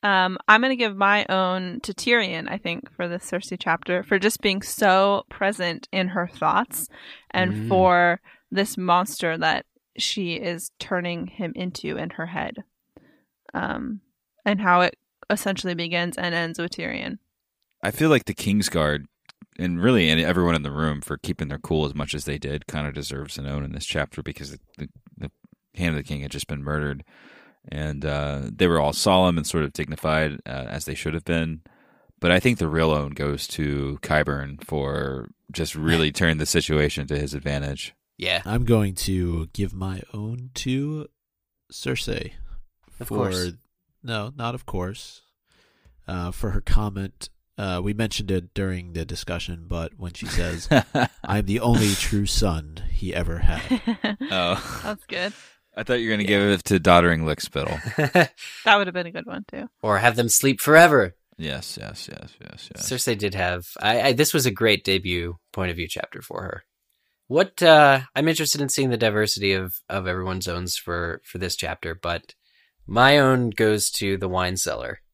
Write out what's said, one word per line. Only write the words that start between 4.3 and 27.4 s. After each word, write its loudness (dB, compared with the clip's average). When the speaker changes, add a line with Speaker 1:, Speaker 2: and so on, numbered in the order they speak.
Speaker 1:
being 0
so 4
present -4
in 0
her -4
thoughts -2
and 0
Speaker 2:
Mm. -4
Speaker 1:
for 6
this -2
monster 0
that 0
she -4
is -6
turning -4
him -8
into -6
in -6
her -8
head, -8
um, -6
and 2
how 4
it 2
essentially -2
begins -2
and -4
ends -4
with -4
Tyrion. -8
Speaker 3:
I -2
feel 2
like 6
the -4
Kingsguard, 0
and -2
really 6
any, 4
everyone 2
in 0
the -6
room -2
for -8
keeping -6
their -8
cool 0
as -6
much -6
as -8
they -6
did, -6
kind -4
of -6
deserves -10
an -10
own -6
in -8
this -10
chapter -6
because -12
the, -20
the, -12
the -10
Hand -2
of -2
the -6
King -6
had -10
just -8
been -8
murdered, -4